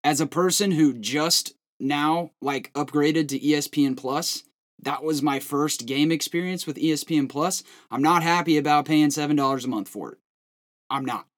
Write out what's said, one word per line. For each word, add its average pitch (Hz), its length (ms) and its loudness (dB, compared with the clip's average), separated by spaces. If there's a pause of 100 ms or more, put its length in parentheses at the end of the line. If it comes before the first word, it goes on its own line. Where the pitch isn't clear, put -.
as 143 160 2
a 156 60 2
person 185 460 0
who 156 220 4
just 131 600 -2 (260)
now, 151 520 0 (100)
like, 135 320 -4
upgraded 147 540 0
to 135 180 -6
E 151 80 4
S 147 140 0
P 143 180 2
N 131 100 0
Plus, 139 480 -6 (380)
that 143 220 -6
was 156 180 0
my 139 180 0
first 143 460 -2
game 143 260 2
experience 175 540 -4
with 147 140 -8
E 156 120 2
S 147 120 -2
P 160 140 -2
N 135 100 2
Plus. 156 360 -2 (280)
I'm 123 100 -2
not 165 220 4
happy 170 340 2
about 147 280 2
paying 151 260 4
seven 151 240 0
dollars 135 280 0
a 127 60 -4
month 107 180 -4
for 87 260 -12
it. - 40 -20 (720)
I'm 135 160 -2
not. 120 220 -6 (100)